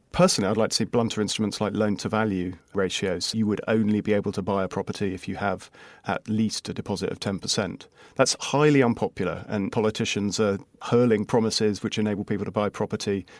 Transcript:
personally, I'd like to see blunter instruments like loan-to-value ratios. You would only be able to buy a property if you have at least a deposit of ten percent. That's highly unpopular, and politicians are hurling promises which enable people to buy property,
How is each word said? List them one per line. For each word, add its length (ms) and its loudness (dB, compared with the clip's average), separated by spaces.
personally, 340 4
I'd 100 2
like 120 2
to 60 0
see 80 0
blunter 380 0
instruments 380 -2
like 140 0
loan-to-value 800 0
ratios. 580 -2
You 140 2
would 200 0
only 320 2
be 140 0
able 200 0
to 100 -4
buy 200 0
a 40 -2
property 480 -4
if 120 -12
you 100 -8
have 340 -4
at 240 -4
least 400 -2
a 40 -8
deposit 380 -4
of 80 -8
ten 200 -4
percent. 480 -4
That's 240 2
highly 440 4
unpopular, 640 0
and 240 -2
politicians 680 -2
are 200 2
hurling 420 4
promises 560 0
which 160 -4
enable 260 -2
people 220 -4
to 60 -6
buy 180 0
property, 560 -4